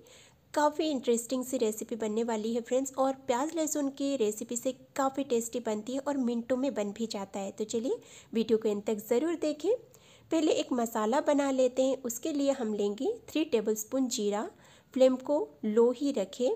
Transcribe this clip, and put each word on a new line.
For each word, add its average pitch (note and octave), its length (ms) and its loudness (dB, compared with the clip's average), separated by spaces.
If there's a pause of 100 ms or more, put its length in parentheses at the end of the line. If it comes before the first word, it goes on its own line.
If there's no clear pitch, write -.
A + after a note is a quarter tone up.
(540)
काफ़ी D4+ 360 2
इंटरेस्टिंग B3 560 0
सी C4 120 -4
रेसिपी A3 380 -2
बनने A3 280 -2
वाली A3+ 300 -2
है A#3 80 -2
फ्रेंड्स, C4 320 -2
और C4+ 240 2
प्याज C4+ 380 -2
लहसुन D4 360 0
की C#4 260 -2
रेसिपी A3+ 400 -2
से B3+ 180 -4 (200)
काफ़ी C4+ 300 0
टेस्टी A#3 360 -2
बनती G#3+ 320 -4
है C4+ 60 -2
और C#4+ 200 -2
मिनटों A#3 380 0
में C4 160 0
बन G#3 180 -2
भी A3 160 -4
जाता G3+ 320 -8
है। G3 120 -6
तो - 140 -4
चलिए A#3+ 340 -2 (340)
वीडियो A3+ 240 2
को A3 140 0
अंत G#3 160 -4
तक G#3+ 200 -4
ज़रूर D#4 300 2
देखें। D4+ 340 0 (600)
पहले D#4 220 4
एक - 200 -2
मसाला A#3 500 2
बना C#4+ 300 2
लेते B3+ 300 2
हैं। C4 200 0
उसके C4+ 300 -4
लिए C#4 200 2
हम A#3+ 220 -4
लेंगे G#3 420 -2 (120)
थ्री D4+ 160 0
टेबलस्पून A3+ 640 0
जीरा, G#3 380 -2 (460)
फ्लेम C4 240 6
को D4 300 0 (180)
लो A#3 280 6
ही C#4+ 200 -2
रखें। G#3+ 420 -2